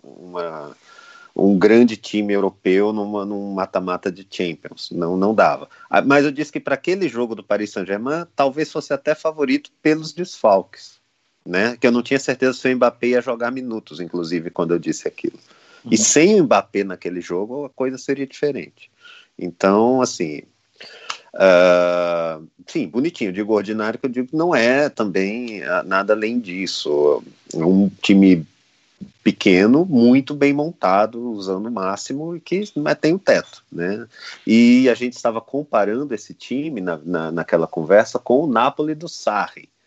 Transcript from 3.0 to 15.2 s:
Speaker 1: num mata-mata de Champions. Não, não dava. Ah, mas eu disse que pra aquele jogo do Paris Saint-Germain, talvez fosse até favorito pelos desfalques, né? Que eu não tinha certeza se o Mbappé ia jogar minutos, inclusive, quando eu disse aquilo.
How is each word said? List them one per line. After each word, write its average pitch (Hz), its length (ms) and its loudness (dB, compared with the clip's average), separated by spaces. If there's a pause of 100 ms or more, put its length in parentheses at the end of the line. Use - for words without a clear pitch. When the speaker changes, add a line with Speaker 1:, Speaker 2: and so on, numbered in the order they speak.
Speaker 1:
num 101 300 -8
mata-mata 95 560 -4
de 92 200 -12
Champions. - 640 -8
Não, 87 240 -4
não 98 180 0
dava. 78 340 2 (220)
Ah, 101 100 2
mas 139 240 4
eu 151 60 0
disse 147 220 -8
que 151 80 -6
pra 139 140 -4
aquele 180 340 -2
jogo 117 260 -6
do 104 80 -14
Paris 104 300 -4
Saint-Germain, 113 520 -6 (120)
talvez 143 340 0
fosse - 220 -8
até 151 240 -2
favorito 147 540 -2 (120)
pelos 156 300 0
desfalques, - 800 0 (520)
né? 101 320 -2
Que 123 120 2
eu 120 40 4
não 120 100 2
tinha 139 180 -2
certeza 131 320 -2
se 127 200 -2
o 127 40 0
Mbappé 120 320 0
ia 123 120 2
jogar 117 300 -4
minutos, 117 480 -10
inclusive, 85 500 -6
quando 85 260 -2
eu 85 40 2
disse 78 300 -6
aquilo. - 300 -10 (460)